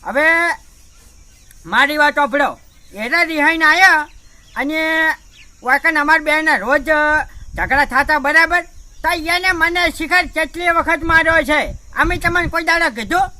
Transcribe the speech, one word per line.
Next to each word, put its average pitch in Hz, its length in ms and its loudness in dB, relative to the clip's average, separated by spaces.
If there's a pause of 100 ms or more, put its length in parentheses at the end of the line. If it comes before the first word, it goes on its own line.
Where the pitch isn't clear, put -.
હવે 277 240 0 (1400)
મારી 262 320 0
વાત 294 180 2
સાંભળો. 277 440 -2 (340)
એના 247 300 -2
રિહાઈને 320 420 0
આયા 320 440 4 (460)
અને 320 560 -2 (520)
વાકન 277 360 2
અમાર 302 200 2
બેને 311 380 0
રોજ 247 320 -2 (680)
ઝઘડા 247 300 0
થતા, 277 340 0
બરાબર. 320 440 2 (400)
તો 311 60 0
એને 349 420 -2
મને 339 460 0
શિખર 339 280 0
કેટલી 320 440 -4
વખત 330 340 0
માર્યો 320 400 2
છે. 294 320 -2 (200)
અમે 320 220 0
તમને 339 300 -2
કોઈ 330 160 -4
દાડો 330 260 0
કીધું? 294 500 -4